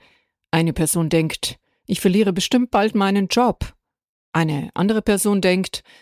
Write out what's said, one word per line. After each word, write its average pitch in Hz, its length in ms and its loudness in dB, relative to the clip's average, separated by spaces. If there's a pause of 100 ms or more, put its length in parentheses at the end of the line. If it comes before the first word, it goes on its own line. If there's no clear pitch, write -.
(500)
Eine 165 220 2
Person 165 380 -2
denkt: - 500 -2 (260)
„Ich - 140 -4
verliere 196 320 2
bestimmt 240 400 0
bald 214 240 0
meinen 196 320 0
Job.“ - 440 0 (640)
Eine 156 380 -2
andere 214 300 0
Person 202 400 0
denkt: 185 420 -2 (180)